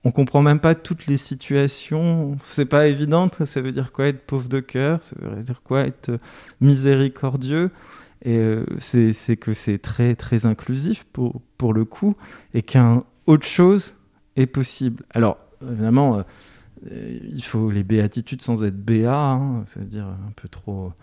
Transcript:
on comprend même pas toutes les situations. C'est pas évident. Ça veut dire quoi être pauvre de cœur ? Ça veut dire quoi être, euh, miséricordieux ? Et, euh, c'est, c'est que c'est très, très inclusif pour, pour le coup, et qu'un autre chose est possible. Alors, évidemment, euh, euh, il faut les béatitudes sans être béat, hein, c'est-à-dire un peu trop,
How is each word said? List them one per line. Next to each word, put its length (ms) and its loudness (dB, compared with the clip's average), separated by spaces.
on 80 2
comprend 300 2
même 180 4
pas 160 4
toutes 300 -10
les 100 0
situations. 1300 -2
C'est 240 -2
pas 220 4
évident. 420 2
Ça 160 -4
veut 100 -4
dire 220 -6
quoi 140 0
être 180 -4
pauvre 240 -6
de 100 -2
cœur ? 440 -2
Ça 180 -18
veut 200 -10
dire 220 -10
quoi 180 0
être, 280 -6
euh, 80 -2
miséricordieux ? 1120 2
Et, 100 0
euh, 300 0
c'est, 340 2
c'est 240 -2
que 160 -4
c'est 240 -4
très, 380 0
très 300 -2
inclusif 680 -2
pour, 280 -4
pour 140 0
le 140 2
coup, 320 -2
et 80 0
qu'un 440 4
autre 220 6
chose 480 2
est 120 2
possible. 640 -4
Alors, 260 0
évidemment, 560 2
euh, 60 -2
euh, 280 -12
il 120 -12
faut 280 -2
les 120 0
béatitudes 580 -2
sans 220 -2
être 140 -2
béat, 540 0
hein, 340 -2
c'est-à-dire 400 -12
un 300 -10
peu 120 -18
trop, 440 -10